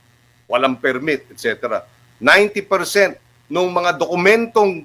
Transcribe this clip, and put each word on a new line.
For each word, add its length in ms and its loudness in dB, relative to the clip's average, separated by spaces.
walang 300 0
permit, 500 -4
et 140 -20
cetera. 420 -4
Ninety 400 2
percent 560 0
nung 240 -2
mga 240 -2
dokumentong 920 0